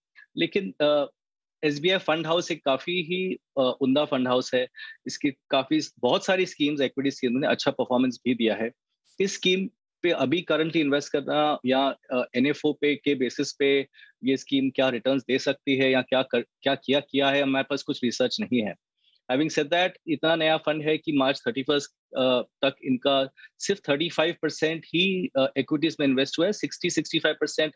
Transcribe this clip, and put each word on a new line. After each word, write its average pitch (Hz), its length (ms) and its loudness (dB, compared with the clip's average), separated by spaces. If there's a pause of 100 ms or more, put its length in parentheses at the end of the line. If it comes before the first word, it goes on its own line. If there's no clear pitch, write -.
(380)
लेकिन, 190 440 0
अ, 147 300 2 (520)
एसबीआई 156 340 2
फंड 160 300 0
house 170 240 0
एक 160 140 -8
काफी 175 360 0
ही, 185 320 -4
अ, - 480 -2
उम्दा 135 240 4
fund 131 220 -2
house 127 260 0
है। 127 140 0 (400)
इसकी 139 240 -2
काफी, 139 480 0 (200)
बहुत 160 260 2
सारी 185 200 2
schemes, 147 360 -2
equity 135 300 0
स्कीम 123 260 -2
ने 143 100 0
अच्छा 120 240 0
performance 127 540 -2
भी 123 100 2
दिया 110 200 2
है। 113 160 -4 (480)
इस 196 140 -2
स्कीम 185 360 -2 (320)
पे 175 100 2
अभी 143 300 0
currently 160 400 0
invest 143 300 0
करना 147 540 0
या, 131 300 2 (180)
अ, 123 220 -2
एनएफ़ओ 143 380 0
पे 147 220 0
के 143 200 0
basis 131 380 -4
पे 139 340 2 (360)
ये 135 140 2
scheme 135 320 0
क्या 131 200 2
returns 127 320 0
दे 131 180 -2
सकती 135 380 -2
है 131 140 2
या 131 100 4
क्या 127 200 0
कर, 120 200 0
क्या - 340 -4
किया, 131 240 0
किया 139 300 0
है, 139 120 2
हमारे 135 280 0
पास 139 140 -4
कुछ 139 200 -6
research 123 360 0
नहीं 113 260 -2
है। 95 100 -8 (560)
Having 147 240 0
said 147 140 0
that, 175 200 2 (180)
इतना 160 280 0
नया 160 220 2
fund 151 260 -2
है 156 140 2
कि 156 140 -6
March 135 360 2
thirty 127 160 -2
first, 143 280 -2 (260)
अ, 127 240 2
तक - 420 -2
इनका 135 460 0 (300)
सिर्फ - 300 -2
थर्टी 151 200 0
फ़ाइव 160 320 0
परसेंट 156 440 -2
ही, 180 440 0 (100)
अ, 135 180 2
equities 147 420 -2
में 147 80 2
invest 135 320 0
हुआ 165 60 2
है, 208 80 0
सिक्सटी, - 360 -6
सिक्सटी 160 300 -2
फ़ाइव 151 220 0
परसेंट 156 340 -2